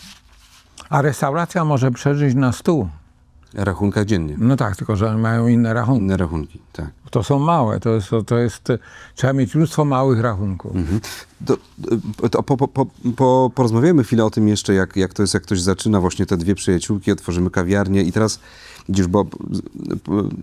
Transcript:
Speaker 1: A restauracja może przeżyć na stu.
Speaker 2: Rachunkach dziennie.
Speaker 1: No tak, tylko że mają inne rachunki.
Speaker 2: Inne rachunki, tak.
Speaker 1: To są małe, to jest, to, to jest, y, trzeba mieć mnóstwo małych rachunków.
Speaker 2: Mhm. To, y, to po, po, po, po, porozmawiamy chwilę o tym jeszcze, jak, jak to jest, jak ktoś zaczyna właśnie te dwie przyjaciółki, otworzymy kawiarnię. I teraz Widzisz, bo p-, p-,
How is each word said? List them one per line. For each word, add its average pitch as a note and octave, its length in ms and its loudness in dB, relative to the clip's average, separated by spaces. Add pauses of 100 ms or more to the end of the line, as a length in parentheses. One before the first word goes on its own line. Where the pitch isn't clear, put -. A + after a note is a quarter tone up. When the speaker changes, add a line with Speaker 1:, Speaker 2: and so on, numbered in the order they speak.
(880)
Speaker 1:
A C#3+ 120 2
restauracja D3+ 640 -2
może C3+ 260 2
przeżyć C#3+ 440 0
na C3 160 2
stu. B2 380 0 (640)
Speaker 2:
Rachunkach G2+ 520 0
dziennie. E2 320 -2
Speaker 1:
No B2 180 2
tak, A2 200 -2
tylko - 200 -4
że A2 220 0
mają A2+ 300 0
inne A#2 260 4
rachunki. A#2 300 0
Speaker 2:
Inne F#2+ 140 2
rachunki, D#2+ 420 -4 (140)
tak. D#2 140 -10 (240)
Speaker 1:
To A#2 120 0
są C#3 160 0
małe, C#3 400 2
to A#2 160 -2
jest, G#2 140 -2
to, A2+ 140 0
to A#2 140 0
jest, A#2+ 320 -2
y, A#2+ 100 0 (360)
trzeba C3 180 0
mieć C3+ 220 0
mnóstwo D#3 300 2
małych C3+ 360 2
rachunków. G2+ 540 -4
Speaker 2:
Mhm. F2+ 240 0 (460)
To, C3+ 80 2 (720)
y, A#2 40 0
to - 140 0
po, C#3 140 0
po, C3+ 100 0
po, C3+ 180 -2 (300)
po, C3 400 2
porozmawiamy B2+ 480 4
chwilę A2 220 2
o A2 40 2
tym G#2+ 180 2
jeszcze, G#2 260 2
jak, F#2+ 220 0
jak F#2+ 180 0
to G#2+ 100 -2
jest, F#2+ 100 0
jak F#2 100 -2
ktoś F#2 180 -2
zaczyna G2 380 0
właśnie F2+ 260 0
te F#2+ 120 -2
dwie F2 180 0
przyjaciółki, F#2+ 560 -2
otworzymy F2+ 380 -2
kawiarnię. F#2+ 540 0
I F2 80 0
teraz G#2+ 280 0 (500)
Widzisz, F#2+ 180 2
bo F#2+ 180 2
p-, - 120 -12 (640)
p-, G2 260 -2 (140)